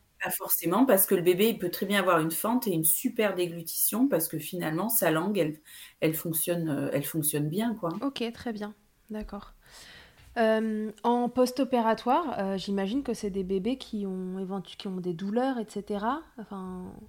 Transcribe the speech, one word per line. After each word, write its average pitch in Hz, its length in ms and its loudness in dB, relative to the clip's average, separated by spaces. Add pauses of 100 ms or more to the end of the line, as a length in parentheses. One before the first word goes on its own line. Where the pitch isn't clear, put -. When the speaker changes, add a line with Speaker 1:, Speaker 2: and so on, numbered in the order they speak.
(240)
Speaker 1:
Pas - 60 -4
forcément, 190 560 2
parce 196 180 6
que 202 100 4
le 180 60 4
bébé, 180 300 6
il 220 80 -2
peut 175 120 -2
très - 140 -4
bien 202 140 2
avoir 180 200 6
une 160 120 2
fente 226 360 0
et 202 40 4
une 160 140 2
super 214 500 0
déglutition, 180 720 0
parce 165 180 2
que 160 120 -6
finalement, 170 500 -2
sa 175 220 2
langue, 180 260 0
elle, 156 240 0 (400)
elle 160 140 2
fonctionne, 165 560 -2
euh, 139 240 -2
elle 143 100 0
fonctionne 151 460 -2
bien, 214 240 0
quoi. 170 160 -4 (100)
Speaker 2:
Ok, 269 320 -4
très 233 220 -8
bien. 208 200 -8 (360)
D'accord. 214 420 -10 (840)
Euh, 220 520 2 (140)
en 240 240 4
post-opératoire, 247 1120 2
euh, 196 180 0
j'imagine 196 460 -2
que 240 100 -4
c'est 208 180 -4
des 190 140 -2
bébés 196 320 0
qui 202 300 -6
ont 185 320 -6
éventu-, 190 400 -6
qui 202 100 -10
ont 185 80 -4
des 180 160 -2
douleurs, 233 460 -2
et 214 100 -6
cetera, 214 540 -4 (160)
enfin, 185 480 -10 (220)